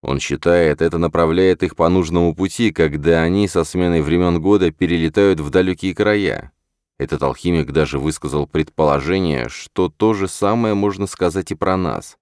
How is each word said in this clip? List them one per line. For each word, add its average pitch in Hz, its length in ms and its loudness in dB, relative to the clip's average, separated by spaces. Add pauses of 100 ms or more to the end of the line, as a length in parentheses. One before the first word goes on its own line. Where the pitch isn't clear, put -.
Он 69 180 -4
считает, 80 600 2
это 82 160 0
направляет 85 640 2
их 87 120 -4
по 82 140 2
нужному 87 460 2
пути, 95 360 0
когда 80 520 0
они 95 240 0
со 87 160 0
сменой 87 380 0
времён 85 400 2
года 92 300 4
перелетают 85 680 2
в 73 100 -6
далёкие 92 460 0
края. 101 560 -2 (480)
Этот 69 240 -4
алхимик 71 480 -2
даже 71 260 0
высказал 73 480 -4
предположение, 76 1040 -2
что - 400 -4
то 110 240 0
же 98 140 -2
самое 107 480 -2
можно 101 320 -2
сказать 90 440 -4
и 80 40 -6
про 92 220 -2
нас. 80 440 -6